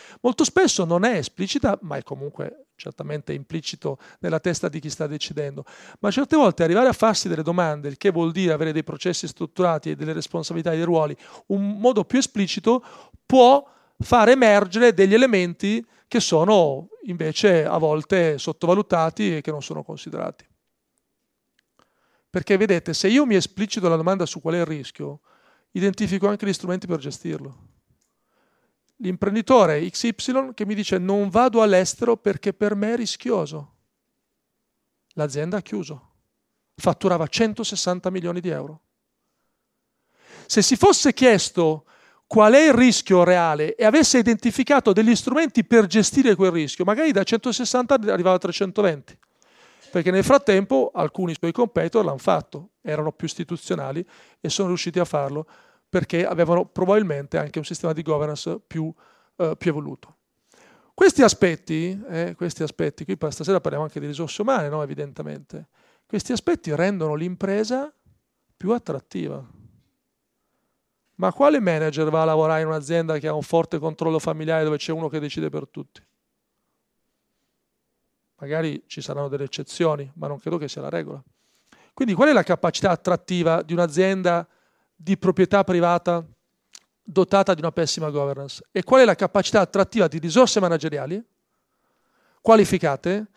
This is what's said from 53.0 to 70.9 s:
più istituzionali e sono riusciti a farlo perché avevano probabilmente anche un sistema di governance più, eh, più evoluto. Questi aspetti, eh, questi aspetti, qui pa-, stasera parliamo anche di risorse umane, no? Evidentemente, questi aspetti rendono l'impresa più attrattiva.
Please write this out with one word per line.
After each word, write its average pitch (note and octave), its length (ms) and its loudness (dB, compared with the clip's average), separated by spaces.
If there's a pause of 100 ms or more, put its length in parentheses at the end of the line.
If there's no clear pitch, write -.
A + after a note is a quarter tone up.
più - 140 -10
istituzionali D#3 800 -8 (360)
e - 80 -8
sono F#3+ 200 -2
riusciti F3+ 300 -4
a F3 60 0
farlo D3 420 -6 (420)
perché E3+ 380 0
avevano E3+ 400 2
probabilmente F3+ 720 0
anche D3 200 -6
un D3+ 60 -6
sistema E3 280 -6
di D#3+ 100 -6
governance D3+ 640 -4
più, D#3+ 260 -6 (440)
eh, E3 200 -2
più - 140 -2
evoluto. C#3+ 460 -10 (800)
Questi F4 280 4
aspetti, F3 760 0 (100)
eh, E3+ 280 -6
questi E3+ 260 -8
aspetti, D#3 420 -6
qui F#3+ 120 -6
pa-, D#3+ 140 -6
stasera E3+ 300 -2
parliamo D3 240 -6
anche D3 160 -12
di C#3+ 60 -10
risorse D3 360 -8
umane, G#3+ 260 -2
no? D3+ 140 -6
Evidentemente, D3 840 -12 (380)
questi - 260 -6
aspetti - 420 -4
rendono E3 400 -2
l'impresa G#3 800 -4 (640)
più F#3+ 160 -4
attrattiva. D3 720 -8 (1700)